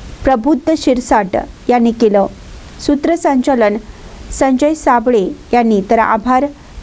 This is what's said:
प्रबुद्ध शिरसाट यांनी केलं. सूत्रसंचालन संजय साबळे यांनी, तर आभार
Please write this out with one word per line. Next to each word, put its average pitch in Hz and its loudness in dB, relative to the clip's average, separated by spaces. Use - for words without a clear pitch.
प्रबुद्ध 277 0
शिरसाट 247 0
यांनी 233 2
केलं. 208 2
सूत्रसंचालन 277 0
संजय 285 2
साबळे 240 0
यांनी, 226 4
तर 233 4
आभार 240 0